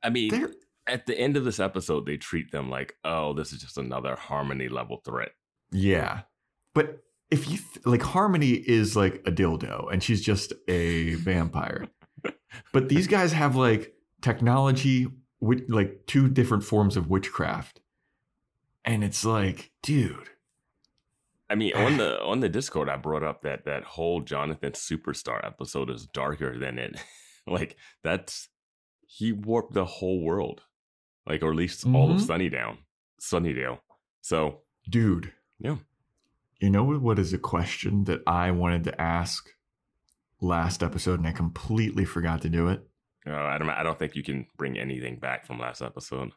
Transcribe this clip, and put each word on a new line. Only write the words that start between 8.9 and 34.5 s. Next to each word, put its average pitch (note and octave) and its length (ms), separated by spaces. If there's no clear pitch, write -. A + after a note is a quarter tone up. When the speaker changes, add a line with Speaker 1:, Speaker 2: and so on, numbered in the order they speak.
Speaker 2:
like, F#2+ 200
a G2 40
dildo, E2 640
and F#2 100
she's A2 200
just G2+ 300
a E2+ 480
vampire. E2+ 680
Speaker 1:
<laughs> - 80
Speaker 2:
But C3+ 160
these D#3 180
guys F#3 260
have, D3 240
like, A#2+ 380
technology, C3 840
with, B2 280
like, G#2+ 380
two C3+ 220
different A2+ 360
forms G#2 320
of E2+ 120
witchcraft. - 720
And A2 180
it's G2 200
like, G#2 460
dude. C3+ 460
Speaker 1:
I G#2 60
mean, G#2 200
on B2 240
the, C2 240
Speaker 2:
<sighs> - 0
Speaker 1:
on G2 180
the A#2 80
Discord, D#2+ 400
I C#2 80
brought D2+ 260
up D2 200
that C#2+ 240
that C#2+ 180
whole E2+ 380
Jonathan D2 500
Superstar - 720
episode B1+ 460
is A#1+ 160
darker C2+ 520
than B1+ 200
it. - 240
<laughs> - 40
Like, F2 300
that's, - 440
he A2+ 260
warped G#2+ 420
the G2 100
whole F#2 380
world. E2 400
Like, D#2 160
or D#2+ 80
at D#2+ 60
least F2 300
all C3+ 260
of F3+ 80
Speaker 2:
Mm-hmm. G#3+ 100
Speaker 1:
Sunnydale. A#1+ 460
Sunnydale. C2 580
So. D#2 400